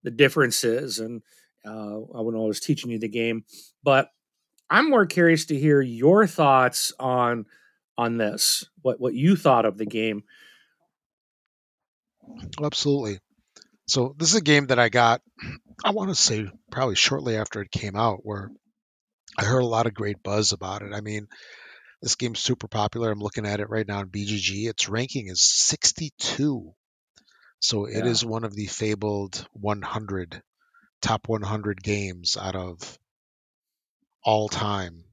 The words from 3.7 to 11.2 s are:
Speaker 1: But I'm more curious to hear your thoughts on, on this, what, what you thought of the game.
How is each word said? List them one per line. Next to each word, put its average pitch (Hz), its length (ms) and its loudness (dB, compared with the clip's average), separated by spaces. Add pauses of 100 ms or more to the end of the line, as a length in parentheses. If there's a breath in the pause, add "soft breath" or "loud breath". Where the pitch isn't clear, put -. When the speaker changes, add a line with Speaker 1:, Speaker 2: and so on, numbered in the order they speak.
Speaker 1:
But 139 280 4 (580)
I'm 254 220 4
more 220 160 6
curious 165 400 4
to 147 120 -2
hear 143 220 6
your 135 460 6
thoughts 135 720 4
on, 123 480 0 (500 soft breath)
on 117 200 0
this, 107 480 0 (180)
what, 123 180 0
what 123 140 -2
you 160 220 4
thought 127 280 4
of 101 140 0
the 110 80 -4
game. 107 380 -4 (2500 soft breath)